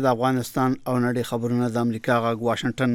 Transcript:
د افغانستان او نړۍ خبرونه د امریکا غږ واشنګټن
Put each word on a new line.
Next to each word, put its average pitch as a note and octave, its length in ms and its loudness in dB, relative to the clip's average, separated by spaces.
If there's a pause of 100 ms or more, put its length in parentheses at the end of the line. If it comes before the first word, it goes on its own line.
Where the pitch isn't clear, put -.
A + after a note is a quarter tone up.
د C3 80 4
افغانستان B2+ 640 0 (120)
او B2+ 120 -2
نړۍ A#2+ 320 0
خبرونه A#2+ 380 0
د A2+ 160 -2
امریکا A#2 380 0
غږ A#2 180 0
واشنګټن A#2+ 540 0